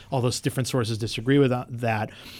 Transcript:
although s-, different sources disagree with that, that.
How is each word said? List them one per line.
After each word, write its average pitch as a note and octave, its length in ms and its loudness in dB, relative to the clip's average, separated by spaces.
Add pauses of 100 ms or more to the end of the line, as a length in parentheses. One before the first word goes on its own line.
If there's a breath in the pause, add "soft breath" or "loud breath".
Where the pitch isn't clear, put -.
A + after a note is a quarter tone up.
(120)
although B2+ 180 2
s-, - 100 -4
different C3 280 -4
sources A#2 300 -2
disagree A#2 400 0
with C#3 140 6
that, B2 180 -4
that. A2+ 400 -2 (300 loud breath)